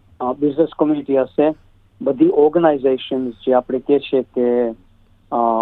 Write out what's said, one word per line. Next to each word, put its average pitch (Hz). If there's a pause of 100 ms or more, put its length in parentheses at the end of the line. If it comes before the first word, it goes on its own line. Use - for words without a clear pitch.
(200)
અ, 127
બિઝનેસ 147 (100)
કમ્યુનિટી 147
હશે, 147 (480)
બધી 139
ઓર્ગેનાઇઝેશન્સ 139 (120)
જે 127
આપણે 127
કહે 143
છે 135
કે, 123 (640)
અ, 135 (260)